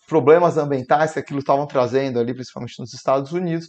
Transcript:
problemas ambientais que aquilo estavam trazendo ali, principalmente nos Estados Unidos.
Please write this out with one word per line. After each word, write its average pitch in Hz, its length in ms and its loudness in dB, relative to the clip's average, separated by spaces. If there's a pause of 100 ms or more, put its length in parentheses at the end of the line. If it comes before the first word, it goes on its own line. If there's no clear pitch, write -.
problemas 160 500 6
ambientais 147 560 0
que - 60 -6
aquilo 139 200 -8
estavam 139 260 0
trazendo 127 540 -2
ali, 120 140 -2
principalmente 120 460 -12
nos 127 140 -14
Estados 139 380 -2
Unidos. 165 380 -4